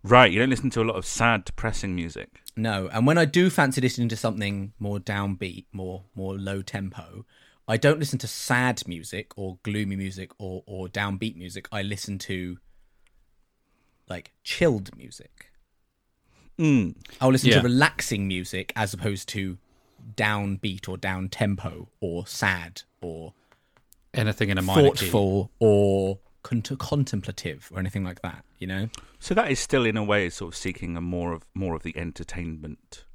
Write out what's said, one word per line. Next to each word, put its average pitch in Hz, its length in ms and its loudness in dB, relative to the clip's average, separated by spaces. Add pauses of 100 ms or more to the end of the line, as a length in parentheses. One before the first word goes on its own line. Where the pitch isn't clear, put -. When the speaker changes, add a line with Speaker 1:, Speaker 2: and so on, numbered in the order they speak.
Speaker 1:
Right, 117 280 10
you 95 80 2
don't 127 100 4
listen 131 220 0
to 117 100 0
a 110 40 2
lot 113 100 0
of 92 100 -6
sad, 117 380 2
depressing - 520 -4
music. 82 460 -8 (140)
Speaker 2:
No, 104 380 -2
and 113 120 4
when 156 120 6
I 170 80 6
do 175 240 4
fancy 131 320 2
listening 123 280 0
to 113 60 -2
something 101 640 -4
more 101 200 -4
downbeat, 98 760 -6
more, 95 320 -10 (100)
more 95 220 -6
low 98 240 -6
tempo, 101 640 -10 (420)
I 110 100 2
don't 151 220 4
listen 139 200 -2
to - 80 -6
sad 123 600 0
music 87 480 -10
or 95 280 -8
gloomy 104 340 -2
music 95 400 -8
or, 92 280 -10
or 92 220 -10
downbeat 101 480 -4
music. 90 380 -14
I 104 80 -4
listen 98 380 -6
to, 90 380 -6 (1500)
like, - 240 -12 (120)
chilled 120 540 0
music. - 540 -20 (1040)
Speaker 1:
Mm. 139 380 4 (260)
Speaker 2:
I'll 131 100 6
listen 127 180 6
Speaker 3:
Yeah. 110 80 10
Speaker 2:
to 107 60 6
relaxing 123 640 2
music 92 480 -4
as 107 180 0
opposed 95 360 -4
to 95 280 -6 (580)
downbeat 101 760 -2
or 95 80 -6
down 95 320 -4
tempo 98 600 -2 (100)
or 90 280 -4
sad 90 540 -2 (200)
or 82 320 -12 (800)
Speaker 3:
Anything 107 360 0
in 98 80 0
a 95 40 0
minor 95 200 4 (100)
key. - 140 -2
Speaker 2:
thoughtful 98 540 2
or 98 600 4 (240)
con-, 120 180 -2
contemplative 104 1120 -4
or 87 80 -6
anything 95 240 -4
like 90 200 -8
that, 85 200 -10 (140)
you - 100 -8
know? 95 220 -4 (300)
Speaker 1:
So - 160 -4
that 220 160 2
is 127 80 2
still, 131 260 2
in 107 120 2
a 107 60 0
way, 104 260 2
sort 85 240 -10
of - 40 -12
seeking 87 400 -6
a 85 40 -6
more 87 300 -2
of, 82 220 -8
more 92 220 -2
of 78 80 -8
the 82 120 -8
entertainment 80 1200 -10